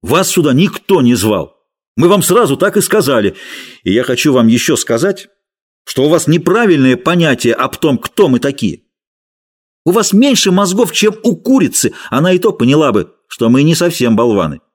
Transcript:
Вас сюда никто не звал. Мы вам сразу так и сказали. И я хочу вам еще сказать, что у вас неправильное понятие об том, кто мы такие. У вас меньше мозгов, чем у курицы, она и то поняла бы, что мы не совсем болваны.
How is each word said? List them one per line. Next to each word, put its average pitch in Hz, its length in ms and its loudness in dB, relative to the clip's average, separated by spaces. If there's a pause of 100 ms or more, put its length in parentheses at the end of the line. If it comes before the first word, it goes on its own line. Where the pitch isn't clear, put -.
Вас 160 260 0
сюда 143 240 0
никто 175 480 0
не 120 140 4
звал. 95 420 -2 (400)
Мы 165 100 2
вам 175 140 4
сразу 180 360 0
так 202 200 0
и 202 40 2
сказали. 131 540 0 (480)
И 92 80 -2
я 120 120 0
хочу 131 300 -2
вам 120 140 4
еще 120 280 2
сказать, 165 540 -4 (540)
что - 200 -4
у 151 60 2
вас 165 180 0
неправильное 165 680 2
понятие 143 600 0
об 131 220 -6
том, 139 200 0
кто - 320 0
мы 123 100 2
такие. 123 440 -6 (1000)
У 170 80 0
вас 208 220 0
меньше 233 380 2
мозгов, 196 400 0
чем 208 320 -2
у 226 120 0
курицы, 233 580 0 (160)
она 165 240 0
и 175 60 0
то 107 120 0
поняла 135 400 0
бы, 101 220 -2 (140)
что 113 220 -2
мы 131 140 4
не 160 120 2
совсем 160 400 0
болваны. 101 460 0 (140)